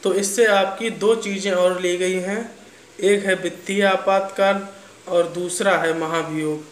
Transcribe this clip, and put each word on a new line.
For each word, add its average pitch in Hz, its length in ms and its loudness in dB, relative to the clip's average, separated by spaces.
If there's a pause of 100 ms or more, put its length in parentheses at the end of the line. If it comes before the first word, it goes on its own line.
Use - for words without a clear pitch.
तो 190 120 0
इससे 202 320 2
आपकी 196 440 2
दो 202 240 2
चीज़ें 196 380 -4
और 180 280 2
ली 180 160 0
गई 185 180 -2
हैं, 196 420 -6 (440)
एक 202 240 2
है 190 100 2
वित्तीय 180 480 -4
आपातकाल 196 840 2 (400)
और 175 200 2
दूसरा 175 500 0
है 165 200 0
महाभियोग। 156 600 -4 (120)